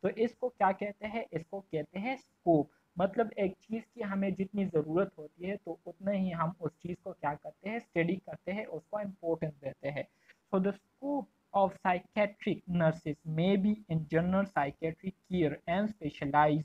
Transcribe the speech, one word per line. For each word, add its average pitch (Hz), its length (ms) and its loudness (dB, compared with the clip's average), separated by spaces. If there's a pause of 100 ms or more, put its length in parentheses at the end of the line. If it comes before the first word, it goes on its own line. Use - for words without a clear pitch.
तो 185 60 2
इसको 226 400 0
क्या 196 240 2
कहते 202 340 -6
हैं? 220 260 -6
इसको 170 280 -6
कहते 160 380 -6
हैं 247 180 -4
scope। - 540 2 (280)
मतलब 208 340 0
एक 196 200 -2
चीज़ 226 320 -8 (100)
की 240 80 -10
हमें 196 320 -2
जितनी 196 300 -2
ज़रूरत 165 540 2
होती 160 280 -12
है 196 100 -4
तो 165 300 -10
उतना 190 240 -6
ही 190 200 0
हम 170 300 -2
उस 151 100 -4 (120)
चीज़ 175 220 -6
को 185 80 -8
क्या 147 220 -4
करते - 360 -12
हैं, 233 80 -4
Study 175 380 0
करते 175 360 -10
हैं, 214 140 -4
उसको 170 340 -8
इंपॉर्टेंस 165 520 -4 (120)
देते 135 240 -6
हैं। 143 200 -6 (460)
So 190 100 2
the 196 120 0
scope 277 500 -6 (300)
of 190 200 2
psychiatric 180 1040 0
nurses 160 340 2 (220)
may 190 180 6
be 208 180 4 (180)
in 160 80 2 (140)
general 180 300 4
psychiatric 165 720 -4 (180)
care 156 220 2 (140)
and 202 240 0
specialized 151 720 2